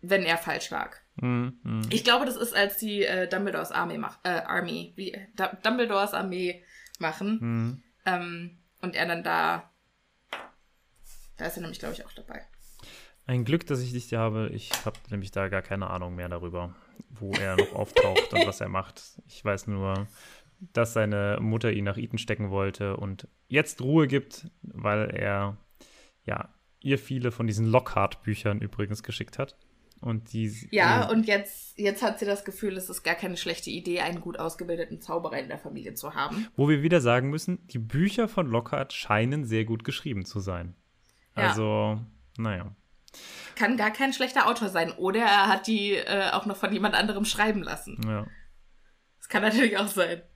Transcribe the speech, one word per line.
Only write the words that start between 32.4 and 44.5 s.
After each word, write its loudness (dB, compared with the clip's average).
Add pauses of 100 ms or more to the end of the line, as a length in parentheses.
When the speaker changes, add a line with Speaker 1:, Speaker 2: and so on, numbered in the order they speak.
Speaker 1:
Gefühl, -4
es -8
ist -10
gar 0
keine -4
schlechte -4
Idee, -2
einen -2
gut -8
ausgebildeten -4
Zauberer -4
in -8
der -8
Familie -12
zu -10
haben. -2 (100)
Speaker 2:
Wo 6
wir 6
wieder 6
sagen 4
müssen, -4
die -6
Bücher 2
von 0
Lockhart -2
scheinen 2
sehr 2
gut -2
geschrieben -4
zu -6
sein. -6 (600)
Speaker 1:
Ja. 4
Speaker 2:
Also, 2 (380)
naja. -4 (800)
Speaker 1:
Kann 2
gar 4
kein 2
schlechter 4
Autor 2